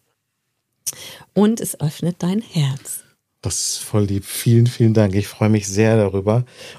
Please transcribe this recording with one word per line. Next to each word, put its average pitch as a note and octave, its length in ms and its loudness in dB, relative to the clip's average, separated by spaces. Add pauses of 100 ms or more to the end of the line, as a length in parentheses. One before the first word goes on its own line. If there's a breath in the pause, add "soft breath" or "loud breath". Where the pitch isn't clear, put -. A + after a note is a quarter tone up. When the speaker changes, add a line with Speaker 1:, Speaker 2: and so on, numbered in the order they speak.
(1300 loud breath)
Speaker 1:
Und G#3+ 280 2
es - 200 -8
öffnet D#3 400 -4
dein F#3 200 -2
Herz. C#3 600 -4 (420)
Speaker 2:
Das - 140 -4
ist - 220 -6
voll G#2 260 -2
lieb. G2 200 -4
Vielen, A#2 420 2
vielen A2+ 280 2
Dank. G2+ 200 4
Ich G2+ 140 0
freue G#2+ 220 0
mich G2+ 180 0
sehr A2 300 2
darüber. G#2 480 0 (320 loud breath)